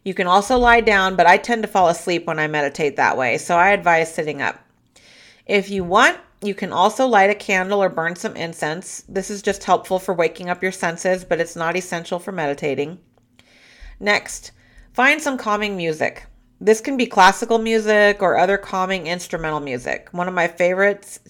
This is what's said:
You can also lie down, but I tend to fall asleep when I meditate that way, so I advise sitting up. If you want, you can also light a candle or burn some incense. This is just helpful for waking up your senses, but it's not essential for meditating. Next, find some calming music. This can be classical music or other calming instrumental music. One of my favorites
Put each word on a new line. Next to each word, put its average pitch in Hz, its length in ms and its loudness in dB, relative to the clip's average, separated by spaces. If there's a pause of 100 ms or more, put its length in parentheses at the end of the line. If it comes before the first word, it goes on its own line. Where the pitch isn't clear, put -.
You 190 120 -8
can 190 120 -2
also 202 300 4
lie 240 240 6
down, 196 340 2
but 175 120 6
I 180 100 8
tend 226 240 -2
to 214 80 -4
fall 180 200 4
asleep 170 380 -2
when 160 120 -4
I 156 80 0
meditate 147 500 -2
that 107 220 2
way, 123 180 0
so 170 220 0
I 190 140 6
advise 165 420 2
sitting 151 260 -6
up. - 180 -4 (840)
If 196 240 0
you 196 160 -6
want, 240 320 2 (240)
you 202 140 -6
can 196 180 -8
also 214 340 2
light 202 220 6
a 208 60 0
candle 202 480 -2
or 185 80 2
burn 165 260 -4
some - 180 -10
incense. 165 760 -8
This 190 180 -6
is 202 140 -10
just 196 200 -4
helpful 185 360 0
for 185 160 -4
waking 170 340 -2
up 180 140 -6
your 185 100 -4
senses, 180 500 -2
but 170 160 -4
it's 165 160 -4
not 170 220 -4
essential 180 420 -6
for 185 140 -12
meditating. 147 680 -4 (1000)
Next, - 520 -4 (400)
find 285 280 2
some 285 160 -4
calming 208 400 -4
music. 165 480 -4 (360)
This 220 200 2
can 277 160 -6
be 247 100 0
classical 208 520 4
music 214 640 2
or 160 160 2
other 185 180 2
calming 185 520 -4
instrumental 160 500 -6
music. 127 540 -8
One 180 160 -4
of 185 60 -4
my 175 120 2
favorites 185 720 0 (100)